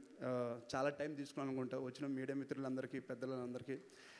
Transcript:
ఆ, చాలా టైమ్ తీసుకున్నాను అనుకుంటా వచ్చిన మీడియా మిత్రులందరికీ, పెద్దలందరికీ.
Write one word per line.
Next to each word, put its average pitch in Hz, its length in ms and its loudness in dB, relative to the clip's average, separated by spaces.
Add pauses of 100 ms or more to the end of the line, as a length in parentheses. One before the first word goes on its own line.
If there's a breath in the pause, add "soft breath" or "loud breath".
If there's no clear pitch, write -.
(240)
ఆ, 123 360 2 (160)
చాలా 135 140 6
టైమ్ 147 280 0
తీసుకున్నాను 139 320 -2
అనుకుంటా 131 300 2
వచ్చిన 135 280 -2
మీడియా 135 300 2
మిత్రులందరికీ, 131 640 0
పెద్దలందరికీ. 127 800 -2 (400 loud breath)